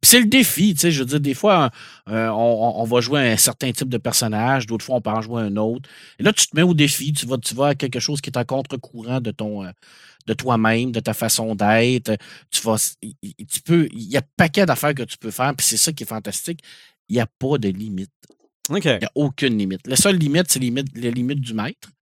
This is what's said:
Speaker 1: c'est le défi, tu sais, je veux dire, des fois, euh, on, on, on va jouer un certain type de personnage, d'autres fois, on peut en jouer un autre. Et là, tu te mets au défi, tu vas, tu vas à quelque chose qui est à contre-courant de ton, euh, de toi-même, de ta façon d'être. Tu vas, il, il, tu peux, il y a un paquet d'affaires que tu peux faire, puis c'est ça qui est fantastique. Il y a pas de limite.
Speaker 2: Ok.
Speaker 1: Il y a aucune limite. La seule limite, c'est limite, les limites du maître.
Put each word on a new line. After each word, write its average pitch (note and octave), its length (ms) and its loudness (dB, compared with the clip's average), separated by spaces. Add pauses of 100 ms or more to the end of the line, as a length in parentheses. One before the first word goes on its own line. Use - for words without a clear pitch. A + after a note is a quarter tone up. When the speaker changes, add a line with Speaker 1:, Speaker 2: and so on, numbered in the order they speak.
(100)
Speaker 1:
c'est A#3+ 100 8
le A3+ 60 4
défi, G#3+ 460 4
tu C#3+ 80 -2
sais, E3+ 100 4
je D3 100 0
veux B2+ 60 0
dire, C#3+ 140 0
des C#3 140 0
fois, E3+ 360 4 (380)
euh, A2+ 200 0
on, A2 60 -2 (440)
on, - 20 -4
on C3 40 0
va A#2+ 180 2
jouer C3 300 2
un A#2 40 2
certain - 360 0
type B2+ 180 -4
de A#2+ 80 -2
personnage, A#2 680 0
d'autres A2 200 -6
fois, C3 100 -2
on A#2 60 0
peut A2 80 -4
en A2 100 -2
jouer A2+ 220 -6
un G2+ 160 -4
autre. A#2 320 -4 (280)
Et - 40 -6
là, G#3 100 2
tu - 140 2
te - 100 -6
mets D#3 60 4
au F3+ 100 6
défi, D3 400 2
tu C#3+ 140 -4
vas, B2+ 100 -2
tu A#2 180 -6
vas C#3 140 2
à C#3+ 60 2
quelque B2+ 260 -4
chose C#3+ 220 -4
qui - 80 -10
est C3 80 -4
à A#2+ 60 -2
contre-courant B2+ 760 -6
de A2+ 120 -4
ton, G#2+ 320 -8
euh, F2+ 60 -12 (560)
de A2 60 -2
toi-même, A#2 600 2
de A#2 80 -2
ta A2 120 -2
façon A2+ 420 -2
d'être. A2 600 2 (340)
Tu - 120 -2
vas, A2+ 140 2 (260)
il, G#2+ 180 -14
il, G2+ 140 -16 (120)
tu - 140 -8
peux, E3 320 4
il A2+ 180 -12
y C3 60 0
a C3 40 4
un - 60 -12 (120)
paquet F#3 260 4
d'affaires D3 300 0
que C3+ 80 -8
tu - 160 -12
peux A2 140 -10
faire, C#3 220 -2
puis B2+ 120 -2
c'est A2+ 100 0
ça E3 160 0
qui C#3 120 -10
est - 20 -12
fantastique. D#3 540 -8 (500)
Il A2+ 60 0
y B2 40 4
a A2+ 60 0
pas C3+ 320 -2
de G#2+ 100 0
limite. G2 440 -6 (580)
Speaker 2:
Ok. D3+ 160 -2
Speaker 1:
Il A#2+ 160 2
y - 20 -4
a - 100 -8
aucune C3+ 440 0
limite. F#2+ 280 -4
La C3 100 -2
seule G3 200 4
limite, D#3+ 320 2
c'est - 120 0
limite, B2+ 340 -2
les A#2+ 160 -4
limites B2+ 320 -2
du A#2+ 100 -8
maître. A2 380 -8 (120)